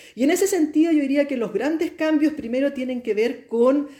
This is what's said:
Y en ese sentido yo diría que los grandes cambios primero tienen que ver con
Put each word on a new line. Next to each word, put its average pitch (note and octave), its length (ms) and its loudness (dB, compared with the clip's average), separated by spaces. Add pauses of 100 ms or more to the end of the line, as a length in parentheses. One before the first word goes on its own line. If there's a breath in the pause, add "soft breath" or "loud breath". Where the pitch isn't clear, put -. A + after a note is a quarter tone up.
(160 loud breath)
Y A#3 100 0
en D4+ 60 4
ese F#4 160 2
sentido E4 440 2
yo D4+ 80 4
diría C#4+ 280 0
que C4+ 100 -4
los G#3 160 -4
grandes D4+ 380 -2
cambios D#4 420 0
primero C4+ 400 -2
tienen B3+ 280 -6
que A3+ 120 -4
ver A#3+ 340 -2
con C4 400 2 (120 loud breath)